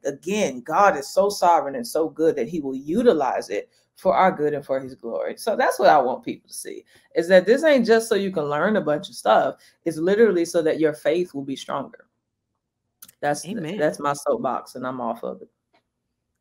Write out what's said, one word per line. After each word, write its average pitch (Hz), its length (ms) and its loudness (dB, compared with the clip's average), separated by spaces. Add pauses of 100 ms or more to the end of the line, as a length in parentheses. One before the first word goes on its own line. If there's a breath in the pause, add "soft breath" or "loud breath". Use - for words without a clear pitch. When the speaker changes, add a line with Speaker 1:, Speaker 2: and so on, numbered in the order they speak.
Speaker 1:
again, 156 560 -4
God 175 360 2
is 139 100 -8
so 196 220 0
sovereign 170 460 2
and 123 100 -6
so 156 240 -2
good 151 280 0
that 120 120 -2
he 170 100 -6
will 135 160 -6
utilize 143 760 0
it - 180 -6 (260)
for 185 200 0
our 180 160 4
good 147 240 -2
and 143 100 -8
for 135 140 -4
his 131 160 -12
glory. 110 420 -8
So - 180 -4
that's 320 220 0
what - 120 4
I 151 120 8
want 127 220 -2
people - 240 -12
to - 80 -20
see, - 300 -14 (280 soft breath)
is 170 140 0
that 185 180 8
this 247 180 2
ain't 277 220 4
just 226 240 4
so 214 60 2
you 196 160 -2
can 160 140 -4
learn 151 320 0
a 175 40 0
bunch 151 280 -2
of - 60 -20
stuff. 175 420 2 (280 soft breath)
It's 160 120 -4
literally 185 480 2
so 165 180 0
that 151 160 0
your 151 140 2
faith 170 420 -2
will 139 80 -8
be 139 120 -8
stronger. - 500 -10 (1160)
That's, 147 240 -4
Speaker 2:
Amen. 175 320 -8
Speaker 1:
that's 151 220 -2
my 147 140 -2
soapbox, 120 600 -4
and 127 140 -10
I'm 127 140 -8
off 117 220 -6
of 127 200 -10
it. - 60 -20 (920)